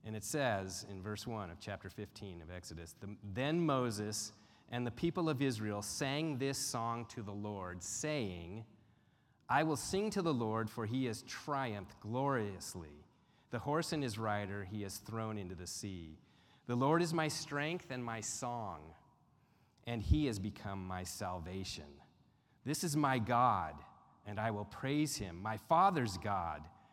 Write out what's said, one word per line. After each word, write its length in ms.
And 100
it 100
says 600
in 180
verse 240
one 240
of 80
chapter 300
fifteen 540
of 80
Exodus, 440
"The, 280
then 420
Moses 680
and 180
the 40
people 380
of 120
Israel 400
sang 580
this 200
song 480
to 160
the 120
Lord, 500
saying, 840
'I 140
will 140
sing 340
to 120
the 120
Lord, 340
for 180
he 180
has 180
triumphed 760
gloriously. 1040
The 100
horse 320
and 100
his 160
rider 460
he 180
has 160
thrown 400
into 160
the 140
sea. 500
The 100
Lord 240
is 140
my 140
strength 640
and 120
my 160
song, 720
and 160
he 240
has 140
become 440
my 200
salvation. 960
This 180
is 140
my 240
God, 640
and 160
I 100
will 140
praise 520
him, 240
my 160
father's 640
God, 500